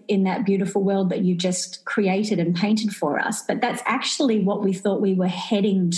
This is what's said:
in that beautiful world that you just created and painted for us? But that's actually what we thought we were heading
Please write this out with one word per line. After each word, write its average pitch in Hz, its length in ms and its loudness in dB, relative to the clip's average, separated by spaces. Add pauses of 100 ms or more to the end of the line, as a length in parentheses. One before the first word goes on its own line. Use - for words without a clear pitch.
in 196 160 2
that 185 220 0
beautiful 196 360 0
world 196 280 2
that 175 100 -2
you 180 160 2
just 180 480 -4
created 202 560 0
and 170 160 2
painted 208 400 0
for 147 240 -2
us? - 240 -4
But - 160 -4
that's - 260 -2
actually 233 540 0
what 202 240 0
we 196 80 2
thought 190 300 -2
we 196 120 2
were 185 140 2
heading 190 720 0